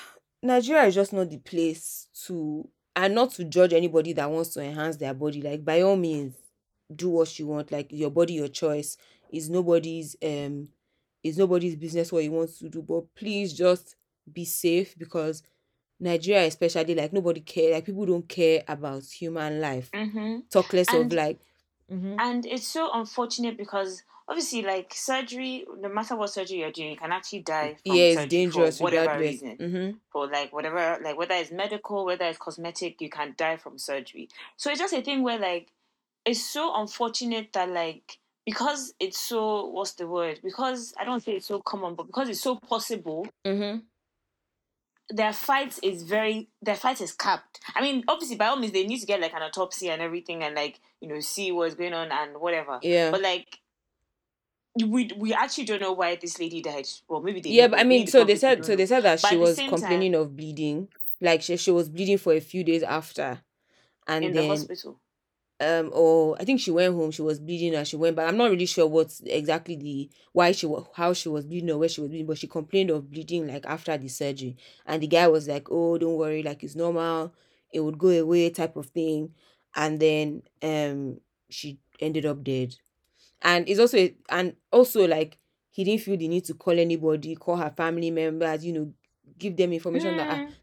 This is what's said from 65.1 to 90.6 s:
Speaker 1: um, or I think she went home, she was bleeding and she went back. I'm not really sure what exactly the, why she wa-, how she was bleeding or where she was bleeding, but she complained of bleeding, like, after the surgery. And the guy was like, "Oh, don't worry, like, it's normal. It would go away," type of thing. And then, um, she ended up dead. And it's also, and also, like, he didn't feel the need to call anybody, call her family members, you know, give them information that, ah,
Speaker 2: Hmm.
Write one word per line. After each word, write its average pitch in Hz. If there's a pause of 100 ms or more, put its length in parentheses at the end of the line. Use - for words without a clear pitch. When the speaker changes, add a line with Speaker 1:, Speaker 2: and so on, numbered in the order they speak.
Speaker 1:
um, 160
or 160
I 185
think 254
she -
went 180
home, 160
she 156
was 156
bleeding 165
and 147
she 156
went 165
back. 160
I'm 180
not 233
really 180
sure 170
what 160 (120)
exactly 156
the, 139 (220)
why 175
she 185
wa-, 151
how 175
she 175
was 151
bleeding 170
or 151
where 165
she 156
was 147
bleeding, 160
but 156
she -
complained 175
of 143
bleeding, 160
like, 139
after 160
the 131
surgery. 135 (300)
And 156
the 156
guy 170
was 156
like, 143
"Oh, 170
don't 165
worry, 156
like, 147
it's 147
normal. 165 (360)
It 160
would 156
go 180
away," 170
type 165
of 151
thing. 156 (420)
And 151
then, 151 (200)
um, 143 (300)
she 139 (220)
ended 156
up 143
dead. 131 (680)
And 175
it's 196
also, 233 (220)
and 175 (160)
also, 240
like, 156 (320)
he 196
didn't 214
feel 196
the 160
need 175
to 156
call 170
anybody, 160
call 175
her 156
family 165
members, 160
you 170
know, 156 (460)
give 185
them 175
information 170
that, 214
ah, -
Speaker 2:
Hmm. 285 (100)